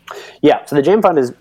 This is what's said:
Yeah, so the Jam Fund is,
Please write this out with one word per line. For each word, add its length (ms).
Yeah, 220
so 140
the 40
Jam 200
Fund 180
is, 220